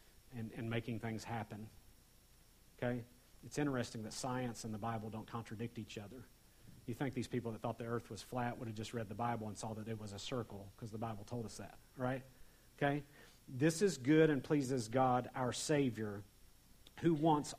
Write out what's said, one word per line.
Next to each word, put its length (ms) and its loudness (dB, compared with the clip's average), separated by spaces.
and, 200 -6
and 120 -4
making 300 -2
things 240 -4
happen. 460 -6
Okay? 220 -2
It's 120 -4
interesting 440 0
that 100 -8
science 520 -4
and 100 -4
the 40 -6
Bible 300 -2
don't 220 -8
contradict 480 -6
each 200 -10
other. 280 -12
You 80 -4
think 200 -2
these 140 -2
people 240 -2
that 100 -8
thought 160 -4
the 60 -8
earth 260 -4
was 100 -8
flat 380 -4
would 80 -6
have 100 -6
just 160 -6
read 160 -4
the 60 -8
Bible 320 0
and 100 -6
saw 180 -4
that 120 -6
it 140 -6
was 120 -8
a 60 -8
circle, 480 -6
'cause 120 -8
the 80 -8
Bible 240 -4
told 240 -4
us 120 -10
that, 200 -14
right? 280 0
Okay? 280 2
"This 360 4
is 160 4
good 320 8
and 120 4
pleases 460 2
God, 480 4
our 160 0
Savior, 720 2
who 120 6
wants 440 4